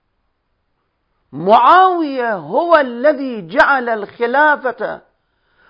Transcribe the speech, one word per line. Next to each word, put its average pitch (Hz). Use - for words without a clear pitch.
معاوية 262
هو 240
الذي 254
جعل 254
الخلافة 233